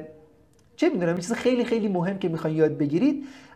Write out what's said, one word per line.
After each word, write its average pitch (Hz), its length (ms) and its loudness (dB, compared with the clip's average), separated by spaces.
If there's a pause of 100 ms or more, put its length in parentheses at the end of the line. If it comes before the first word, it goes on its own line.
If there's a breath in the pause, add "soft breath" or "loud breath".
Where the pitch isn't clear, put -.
(760)
چه 339 140 2
می‌دونم، 175 260 0
یه 185 60 -4
چیز 185 120 -4
خیلی 240 320 0
خیلی 226 220 0
مهم 190 300 -2
که 190 120 -2
می‌خواین 160 260 -2
یاد 151 220 4
بگیرید، 156 480 0 (300 loud breath)